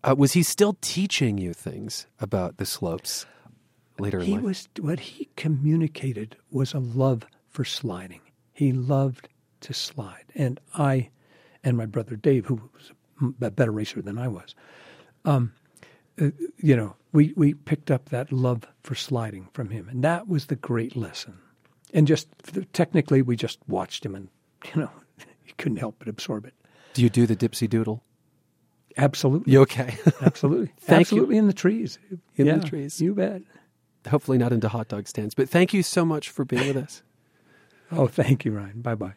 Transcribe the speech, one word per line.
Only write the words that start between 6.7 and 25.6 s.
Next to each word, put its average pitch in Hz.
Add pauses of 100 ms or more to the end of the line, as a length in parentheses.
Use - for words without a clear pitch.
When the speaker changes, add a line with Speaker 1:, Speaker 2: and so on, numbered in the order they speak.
Speaker 2:
a 143
love 123 (240)
for 127
sliding. 92 (320)
He 139
loved 135 (320)
to -
slide. - (100)
And 127 (140)
I 135 (520)
and 123
my 113
brother 110
Dave, 131
who 127 (200)
was -
a -
m-, 127
a 120
better 113
racer 107
than 101
I 123
was, 95 (680)
um, 127 (680)
uh, 143 (260)
you 143
know, 104 (160)
we, 151
we 147
picked -
up 131
that 131
love 123 (180)
for -
sliding 107
from 110
him. 101
And 123
that 175
was 156
the 131
great 117
lesson. 104 (560)
And 151
just 151 (240)
th-, 190
technically, 151
we 123
just -
watched 92
him 98
and, 98 (200)
<laughs> -
you 156
know, 127 (560)
you -
couldn't 110